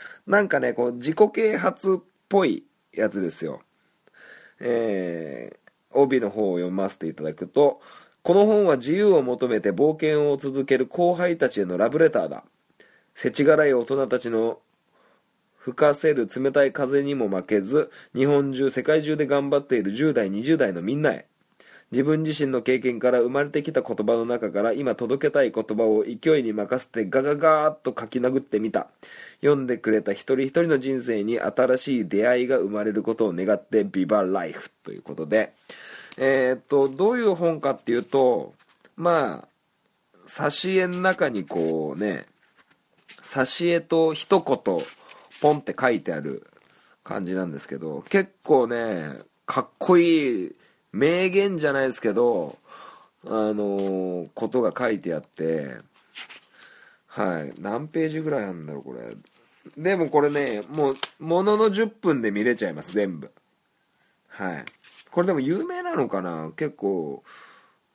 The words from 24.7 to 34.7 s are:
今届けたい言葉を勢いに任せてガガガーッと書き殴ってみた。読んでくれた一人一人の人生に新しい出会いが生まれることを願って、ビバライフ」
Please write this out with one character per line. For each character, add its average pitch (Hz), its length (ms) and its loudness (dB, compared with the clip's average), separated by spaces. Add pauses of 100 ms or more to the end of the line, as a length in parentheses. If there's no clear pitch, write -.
今 127 220 -2
届 127 320 -2
け 139 40 -2
た 143 120 2
い 117 80 0
言 110 120 -2
葉 110 200 -2
を 107 200 4
勢 143 360 0
い 131 40 0
に 113 100 -2
任 107 300 -2
せ - 60 -20
て 113 200 -4
ガ 131 140 2
ガ 147 120 0
ガ 156 360 4
ー - 0 -
ッ 151 60 -4
と - 220 -6
書 113 80 -8
き 127 120 -4
殴 127 200 0
っ - 20 -2
て 110 180 -2
み 110 120 -4
た。 - 180 -2 (520)
読 143 180 4
ん 131 60 -6
で 123 120 -2
く - 140 -2
れ 107 100 4
た 101 100 -2
一 131 240 -2
人 131 60 2
一 135 80 -2
人 170 140 2
の 156 160 2
人 131 220 -4
生 113 220 -2
に 113 160 -2
新 127 380 2
し 127 240 -2
い 95 60 -4
出 101 200 2
会 123 160 4
い 123 40 -2
が 131 100 2
生 - 120 0
ま 104 140 -4
れ 107 80 0
る 104 100 0
こ 113 140 -2
と 110 120 2
を 92 60 -4
願 95 220 0
っ 104 80 -4
て、 104 220 0
ビ 92 200 -2
バ 104 180 2
ラ 92 220 -2
イ 80 60 -10
フ」 - 180 -16 (140)